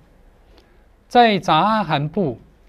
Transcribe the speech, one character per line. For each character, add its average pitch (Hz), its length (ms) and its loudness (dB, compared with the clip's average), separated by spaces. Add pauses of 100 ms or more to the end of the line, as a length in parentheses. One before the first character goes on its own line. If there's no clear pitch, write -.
(1080)
在 226 320 4
杂 165 160 -2
阿 202 300 0
含 151 240 -4
部、 151 320 -6 (280)